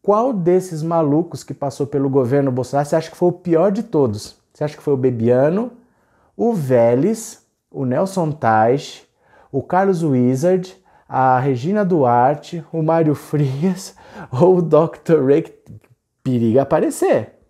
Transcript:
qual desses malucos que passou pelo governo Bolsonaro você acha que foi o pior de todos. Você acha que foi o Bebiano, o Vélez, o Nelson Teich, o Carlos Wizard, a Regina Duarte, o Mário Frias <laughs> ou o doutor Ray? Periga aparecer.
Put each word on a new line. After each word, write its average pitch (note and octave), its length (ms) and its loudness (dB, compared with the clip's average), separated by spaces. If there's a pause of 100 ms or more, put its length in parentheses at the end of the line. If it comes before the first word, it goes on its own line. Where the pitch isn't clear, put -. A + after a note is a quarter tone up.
qual A3+ 320 0
desses F3 500 0
malucos E3 600 -2
que D3 80 -14
passou C#3 340 -6
pelo C#3 220 -2
governo C3+ 420 0
Bolsonaro C#3 380 -4
você E3 80 0
acha D#3+ 120 -4
que - 60 -20
foi F3+ 140 2
o - 20 0
pior F3 400 0
de G#3+ 120 -4
todos. A#2+ 540 -2 (160)
Você D3+ 120 -6
acha D3 100 -10
que - 80 -20
foi D3 100 0
o C3+ 40 0
Bebiano, C3 720 0 (640)
o A3 160 0
Vélez, C3+ 960 0 (260)
o C#3+ 140 -8
Nelson D#3+ 480 -2
Teich, A#2 720 0 (420)
o C3+ 140 -6
Carlos F#3 400 0
Wizard, C#3 720 0 (320)
a C3 320 2
Regina C#3+ 460 -2
Duarte, D3+ 760 0 (120)
o E3 80 -4
Mário D#3 340 2
Frias D3+ 800 -4 (200)
<laughs> F#3 140 -16
ou F3 280 4
o F3+ 40 0
doutor D#3 640 2
Ray? D3 200 2 (760)
Periga A#2+ 420 2
aparecer. A#3+ 760 -2 (100)